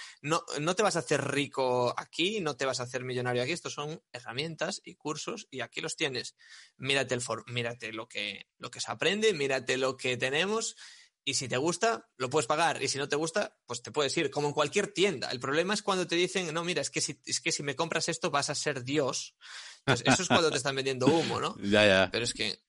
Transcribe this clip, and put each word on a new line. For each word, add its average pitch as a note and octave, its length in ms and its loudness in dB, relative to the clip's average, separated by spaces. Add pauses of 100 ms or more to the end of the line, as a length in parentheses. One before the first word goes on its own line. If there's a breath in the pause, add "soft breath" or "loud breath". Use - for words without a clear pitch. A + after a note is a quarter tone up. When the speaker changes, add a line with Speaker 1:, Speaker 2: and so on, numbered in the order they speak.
(220 loud breath)
Speaker 1:
no, D#3 220 0 (180)
no F3 140 0
te A3 80 2
vas F3 120 2
a E3+ 40 0
hacer C#3+ 300 2
rico B2+ 680 2
aquí, G3 420 -2
no D3+ 160 -2
te C#3 100 -2
vas B2+ 140 0
a B2+ 40 -6
hacer B2+ 200 -6
millonario B2 400 0
aquí, C3 80 -2
estos E3 220 -6
son D3+ 280 -8 (120)
herramientas D3+ 720 -6
y - 100 -16
cursos, - 560 -8
y B2+ 80 -8
aquí A#2+ 220 -8
los - 160 -6
tienes, C3+ 380 -4 (420 loud breath)
mírate C3 360 0
el B2 80 0
for-, A2+ 300 -4
mírate A#2+ 400 -6
lo A2+ 160 -8
que, G#2 400 -8 (100)
lo B2 140 -10
que - 80 -10
se - 120 -6
aprende, G3+ 420 2
mírate C3+ 440 0
lo C3 200 0
que B2+ 200 0
tenemos", F3 580 0 (480 loud breath)
y C3+ 120 -2
si C#3 120 -2
te B2 100 0
gusta, F3 600 0
lo B2+ 140 -4
puedes D3+ 160 2
pagar. D#3 340 2
Y C3+ 60 0
si C3 100 -2
no C#3 100 -2
te C#3+ 80 0
gusta, D#3+ 400 0 (120)
pues A#2+ 160 -8
te A2 80 -14
puedes C#3+ 260 0
ir. D3+ 140 2
Como D3 160 0
en C#3+ 80 -4
cualquier D3+ 320 2
tienda. E3+ 420 0
El B2 100 -6
problema D#3 360 0
es - 80 -4
cuando F#3 240 0
te E3+ 80 -2
dicen, F3 360 0
"No, E3 120 -2
mira, E3+ 180 -2
es C3+ 80 -4
que E3 100 -4
si, D3+ 160 -2 (120)
es C3 120 -2
que E3 120 -2
si - 100 -2
me C#3+ 140 -4
compras D#3+ 340 0
esto E3 220 -2
vas C#3 180 0
a D3 60 -4
ser C3+ 280 -2
Dios". C#3 520 -2 (500 loud breath)
Entonces, B2 260 2
eso D3+ 120 6
es F3 40 -2
cuando D3+ 220 6
te C#3+ 80 0
están C3+ 180 -2
vendiendo C3 300 -2
humo, C3+ 340 4
¿no? C#3+ 180 -2
Speaker 2:
<laughs> - 40 -14
Ya, G#2 240 6
ya. F#2+ 260 8
Speaker 1:
Pero A2+ 140 -2
es A#2 80 -4
que G#2+ 240 -4 (120)